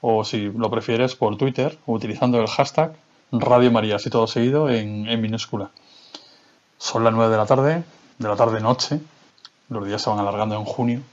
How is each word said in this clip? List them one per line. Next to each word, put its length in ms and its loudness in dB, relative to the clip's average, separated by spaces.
o, 240 2
si 220 -4
lo 240 -2
prefieres, 440 -2
por 220 -2
Twitter, 480 -2
utilizando 560 0
el 60 0
hashtag 480 0
Radio 380 4
María, 260 2
así 120 -4
todo 180 2
seguido, 440 0
en, 360 -2
en 140 -2
minúscula. 500 -4
Son 260 -2
las 80 6
nueve 180 4
de 60 4
la 100 2
tarde, 380 2
de 100 -6
la 80 0
tarde-noche. 640 0
Los 180 -6
días 140 -4
se 80 -2
van 100 0
alargando 380 -2
en 80 -6
junio. 380 -2